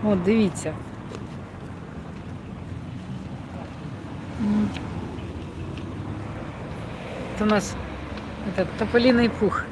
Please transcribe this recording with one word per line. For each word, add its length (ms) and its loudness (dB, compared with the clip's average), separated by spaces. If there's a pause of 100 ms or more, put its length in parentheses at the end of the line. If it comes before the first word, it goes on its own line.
От, 180 6
дивіться. 520 4 (3750)
М. 300 4 (2750)
Це 60 4
у 20 6
нас 280 6 (760)
этот, 160 2 (120)
тополіний 500 8
пух. 440 2